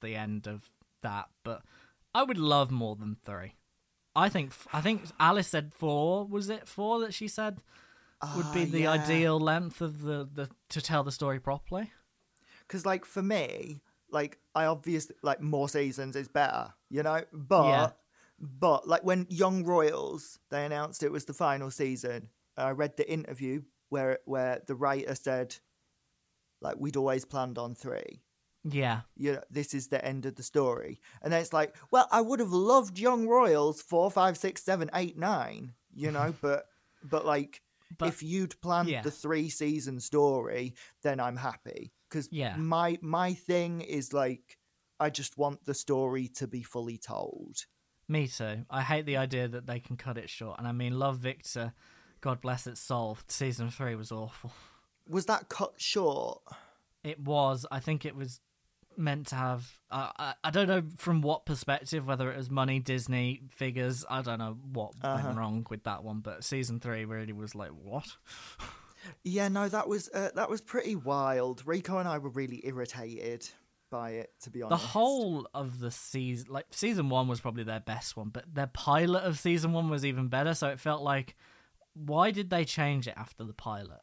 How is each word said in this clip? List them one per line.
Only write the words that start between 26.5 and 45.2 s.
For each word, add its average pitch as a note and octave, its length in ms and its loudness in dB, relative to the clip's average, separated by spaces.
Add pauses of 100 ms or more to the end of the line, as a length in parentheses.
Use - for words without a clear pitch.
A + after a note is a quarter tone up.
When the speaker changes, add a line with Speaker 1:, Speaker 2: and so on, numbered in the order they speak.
Speaker 2:
like, - 180 -4
"We'd C#3 180 -4
always C3+ 280 2
planned B2+ 340 -6
on A#2+ 160 -6
three." - 480 -10 (420)
Speaker 1:
Yeah. C3 380 0 (140)
Speaker 2:
You C#3+ 180 0
know, C3+ 160 -6
this C#3+ 220 -4
is C3+ 160 -2
the C3+ 160 0
end C3 220 -4
of C3+ 80 -6
the - 80 -12
story. B2 580 0 (220)
And D#3 100 0
then E3+ 80 4
it's E3 120 -4
like, D#3 220 2 (160)
"Well, B3+ 200 8
I A3 100 8
would A3+ 200 2
have G3 120 2
loved G3 460 6
Young A#3 300 4
Royals D#3+ 520 8
four, F3 300 4
five, F#3 260 6
six, - 260 -2
seven, E3+ 320 0
eight, F3+ 220 0
nine," B2+ 580 -2 (200)
you D3 160 -2
know? D3+ 280 0
Speaker 1:
<laughs> - 40 -10
Speaker 2:
But, C#3+ 240 2 (360)
but, D3+ 220 0
like, D3 380 0 (340)
Speaker 1:
But E3 120 0
Speaker 2:
if D#3+ 140 -4
you'd F3 380 -2
planned F3 300 2
Speaker 1:
Yeah. B2+ 120 -2
Speaker 2:
the C#3+ 80 0
three-season D3 880 -2
story, B2+ 760 2 (280)
then C#3 180 0
I'm B2 160 0
happy. A#2+ 560 -8 (180)
'Cause D3+ 200 -4
Speaker 1:
Yeah. C3 260 -2
Speaker 2:
my, E3 440 2
my E3+ 320 0
thing F3 480 0
is, D3 320 -4
like, C#3 460 0 (420)
I D3+ 80 4
just C#3+ 300 -4